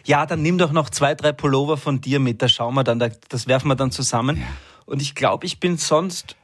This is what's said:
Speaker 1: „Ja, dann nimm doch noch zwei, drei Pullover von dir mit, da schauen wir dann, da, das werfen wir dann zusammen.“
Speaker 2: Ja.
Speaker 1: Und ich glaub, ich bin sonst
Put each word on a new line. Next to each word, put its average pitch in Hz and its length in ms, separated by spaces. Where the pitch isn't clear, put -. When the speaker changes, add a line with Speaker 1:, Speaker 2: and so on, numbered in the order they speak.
Speaker 1:
„Ja, 143 220
dann 156 160
nimm 175 160
doch 165 140
noch 156 180
zwei, 143 240
drei 147 160
Pullover 143 460
von 139 240
dir 139 180
mit, 127 240
da 127 60
schauen 120 260
wir 135 80
dann, 117 160
da, 120 120
das - 180
werfen 131 220
wir 135 80
dann 131 160
zusammen.“ 127 460
Speaker 2:
Ja. 62 80
Speaker 1:
Und 139 160
ich 143 140
glaub, 113 300
ich 185 160
bin 175 160
sonst 165 680